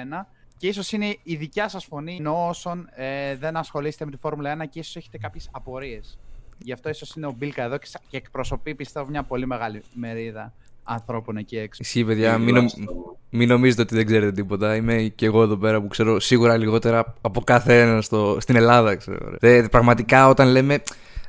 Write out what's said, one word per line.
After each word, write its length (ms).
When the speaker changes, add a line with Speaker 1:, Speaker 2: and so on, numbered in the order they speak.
Speaker 1:
ένα 260
και 100
ίσως 260
είναι 300
η 140
δικιά 320
σας 160
φωνή, 340
ενώ 300
όσων, 460
ε, 420
δεν 200
ασχολείστε 480
με 60
τη 60
Φόρμουλα 340
ένα 160
και 120
ίσως 180
έχετε 220
κάποιες 340
απορίες. 680
Γι' 140
αυτό 160
ίσως 280
είναι 100
ο 120
Μπίλκα 260
εδώ 140
και 80
σα-, 120
και 180
εκπροσωπεί, 580
πιστεύω, 360
μια 120
πολύ 240
μεγάλη 360
μερίδα 580
ανθρώπων 540
εκεί 200
έξω. 280
Speaker 2:
Ισχύει, 200
παιδιά, 280
Speaker 3:
Ε, 60
Speaker 2:
μην 160
νομ-, 140
Speaker 3:
τουλάχιστον. 180
Speaker 2:
μην 180
νομίζετε 340
ότι 120
δεν 120
ξέρετε 260
τίποτα. 440
Είμαι 260
και 120
εγώ 160
εδώ 140
πέρα 240
που 80
ξέρω 320
σίγουρα 360
λιγότερα 640
από 200
κάθε 400
έναν 220
στο, 380
στην 160
Ελλάδα, 400
ξέρω, 340
ρε. 100
Δε-, 280
πραγματικά, 600
όταν 200
λέμε 340